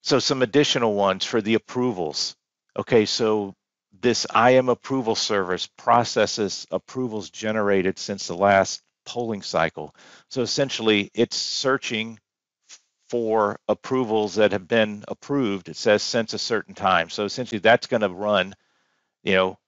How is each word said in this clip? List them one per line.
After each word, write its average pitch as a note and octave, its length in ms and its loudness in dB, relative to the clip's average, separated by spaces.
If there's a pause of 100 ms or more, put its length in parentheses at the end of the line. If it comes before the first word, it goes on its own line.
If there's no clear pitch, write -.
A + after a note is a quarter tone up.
So C#3 160 2
some C3 220 0
additional B2 520 2
ones G2 320 0
for A#2 160 0
the G#2+ 140 0
approvals. G#2 800 -4 (420)
Okay, G#2+ 280 2
so G#2+ 500 -2 (460)
this A#2+ 280 0
I B2 260 6
M B2+ 140 4
approval A#2+ 460 -2
service F#2 600 -2
processes A2+ 960 0
approvals G#2+ 580 -8
generated G2+ 720 0
since - 280 -8
the F2 80 -8
last G2 460 4 (240)
polling A2+ 360 -6
cycle. D#2+ 540 -4 (340)
So C3 120 -6
essentially, A2 720 0
it's A#2 220 0
searching A2+ 840 -4 (920)
for A2 580 0
approvals G#2+ 680 -2
that G#2 160 4
have F#2+ 160 -4
been G#2+ 400 0
approved, G#2+ 600 -4
it D#2+ 80 -14
says, G#2+ 280 2
since A2+ 300 -4
a G#2+ 60 -8
certain G2+ 360 -6
time. F2+ 340 2
So G#2 160 -6
essentially, A2+ 340 -6
that's A2 280 4
gonna G#2+ 200 0
run, G2 480 -2 (680)
you G2+ 100 0
know F#2+ 240 2 (100)